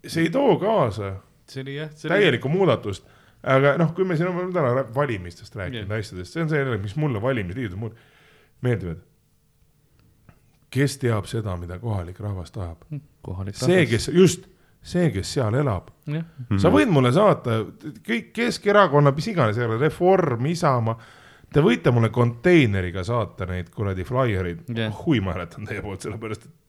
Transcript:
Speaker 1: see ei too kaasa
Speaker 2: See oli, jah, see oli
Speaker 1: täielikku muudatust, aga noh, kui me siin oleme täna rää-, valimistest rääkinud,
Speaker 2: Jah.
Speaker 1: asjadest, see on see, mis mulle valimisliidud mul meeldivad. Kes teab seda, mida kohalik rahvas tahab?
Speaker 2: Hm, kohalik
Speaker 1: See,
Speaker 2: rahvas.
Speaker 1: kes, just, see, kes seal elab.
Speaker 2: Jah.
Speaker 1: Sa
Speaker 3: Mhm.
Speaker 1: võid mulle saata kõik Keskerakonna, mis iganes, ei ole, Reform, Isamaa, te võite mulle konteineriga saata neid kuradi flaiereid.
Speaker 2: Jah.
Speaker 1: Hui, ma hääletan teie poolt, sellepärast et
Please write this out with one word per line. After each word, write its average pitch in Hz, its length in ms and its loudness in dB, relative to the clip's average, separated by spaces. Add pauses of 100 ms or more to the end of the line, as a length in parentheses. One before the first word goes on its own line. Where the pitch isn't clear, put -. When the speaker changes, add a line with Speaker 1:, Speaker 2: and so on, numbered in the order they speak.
Speaker 1:
see 160 200 -2
ei 165 60 2
too 254 300 4
kaasa 110 600 -2 (260)
Speaker 2:
See 135 160 -14
oli, 139 120 -12
jah, 151 180 -10
see - 160 -10
oli 190 120 2
Speaker 1:
täielikku 135 280 2
muudatust, 143 540 0 (400)
aga 135 340 4
noh, 165 160 0
kui 185 120 0
me 180 100 -2
siin 175 140 0
oleme 180 240 -6
täna 139 200 0
rää-, 123 220 -2
valimistest 107 600 -6
rääkinud, 101 340 -8
Speaker 2:
Jah. 107 100 -4
Speaker 1:
asjadest, 90 340 -10
see 165 80 -4
on 156 80 -2
see, 139 280 0
mis 98 180 -6
mulle 139 260 -2
valimisliidud 110 560 -4
mul 110 140 -8 (720)
meeldivad. 92 340 -2 (1700)
Kes 135 260 0
teab 113 300 0
seda, 107 320 -4
mida 87 200 -10
kohalik 98 400 -6
rahvas 95 360 -8
tahab? 87 220 -10 (120)
Speaker 2:
Hm, 147 120 -10 (200)
kohalik 95 380 -8
Speaker 1:
See, 170 160 2
Speaker 2:
rahvas. 156 160 4
Speaker 1:
kes, 110 240 -2
just, 180 300 6 (360)
see, 175 300 0
kes 98 240 -4
seal 113 240 0
elab. 113 300 -2 (180)
Speaker 2:
Jah. 156 160 -6 (340)
Speaker 1:
Sa 123 120 6
Speaker 3:
Mhm. 226 80 4
Speaker 1:
võid 294 120 6
mulle 131 220 6
saata 131 540 2 (420)
kõik 226 260 -4
Keskerakonna, 196 800 4
mis 160 140 -4
iganes, 127 300 0
ei 123 80 0
ole, 110 120 -2
Reform, 156 680 2
Isamaa, 131 520 0 (560)
te 147 60 4
võite 165 320 4
mulle 113 180 4
konteineriga 113 920 2
saata 104 420 -4
neid 90 240 -8
kuradi 95 360 -4
flaiereid. 95 540 -2 (140)
Speaker 2:
Jah. 113 180 -2 (140)
Speaker 1:
Hui, 139 140 4
ma 95 140 -2
hääletan 95 340 -10
teie 104 140 -8
poolt, 98 200 -10
sellepärast 107 440 -10
et 131 60 -20 (180)